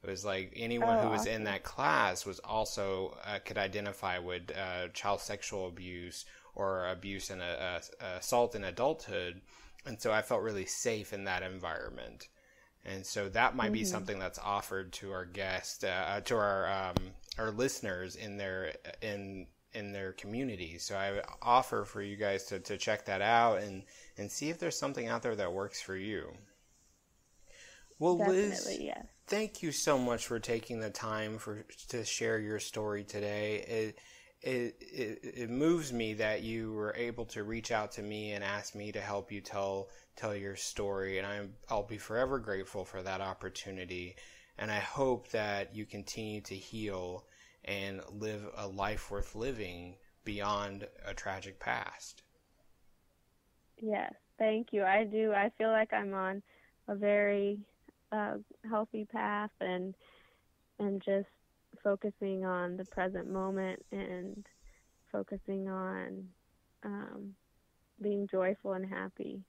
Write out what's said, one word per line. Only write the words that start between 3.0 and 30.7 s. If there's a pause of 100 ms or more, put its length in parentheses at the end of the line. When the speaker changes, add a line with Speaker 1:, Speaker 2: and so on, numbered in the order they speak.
Speaker 1:
uh,
could
identify
with,
uh,
child
sexual
abuse (300)
or
abuse
and,
uh,
uh, (400)
assault
in
adulthood. (460)
And
so
I
felt
really
safe
in
that
environment. (560)
And
so
that
might
be
Speaker 2:
Mm-hmm.
Speaker 1:
something
that's
offered
to
our
guests,
uh,
to
our,
um, (420)
our
listeners
in
their, (280)
in, (280)
in
their
communities.
So
I
would (160)
offer
for
you
guys
to,
to
check
that
out
and, (340)
and
see
if
there's
something
out
there
that
works
for
you. (1700)
Well,
Liz,
Speaker 2:
Definitely,
yes. (220)
Speaker 1:
thank
you
so
much
for
taking